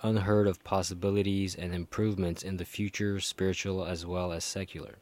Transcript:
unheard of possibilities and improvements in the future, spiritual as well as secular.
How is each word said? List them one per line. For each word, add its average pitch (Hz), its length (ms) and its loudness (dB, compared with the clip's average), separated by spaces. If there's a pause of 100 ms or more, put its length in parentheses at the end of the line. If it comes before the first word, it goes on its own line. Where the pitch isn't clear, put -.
unheard 104 440 4
of 95 160 0
possibilities 98 920 2
and 90 200 -4
improvements 92 680 0
in 95 160 -4
the 87 80 -6
future, 101 520 -2
spiritual 95 640 0
as 85 220 -4
well 90 260 -2
as 82 140 -4
secular. - 560 -8